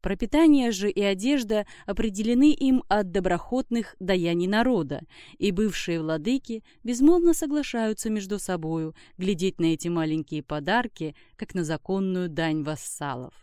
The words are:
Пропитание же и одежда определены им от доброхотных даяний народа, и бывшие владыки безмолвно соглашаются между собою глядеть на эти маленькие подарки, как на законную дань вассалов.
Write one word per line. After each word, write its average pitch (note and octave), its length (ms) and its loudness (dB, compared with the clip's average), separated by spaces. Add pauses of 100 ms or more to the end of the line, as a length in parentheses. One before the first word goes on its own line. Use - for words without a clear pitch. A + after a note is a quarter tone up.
Пропитание B3+ 680 4
же G3+ 180 -2
и - 120 -2
одежда G#3 680 0 (180)
определены A3+ 680 2
им C4 340 2
от G3 240 0
доброхотных G3+ 880 -2
даяний F3 480 0
народа, G#3 540 0 (360)
и G3+ 140 0
бывшие F3+ 500 -2
владыки F#3+ 640 -4 (220)
безмолвно D#4+ 480 6
соглашаются A#3+ 760 -2
между G3+ 300 -4
собою D#3+ 560 -4 (220)
глядеть F#3 420 -2
на E3 140 2
эти E3+ 160 -4
маленькие D#3 520 -2
подарки, D#3+ 760 -4 (180)
как - 180 -12
на F3 120 -2
законную F3+ 640 -4
дань D#3 340 -2
вассалов. C#3 800 -8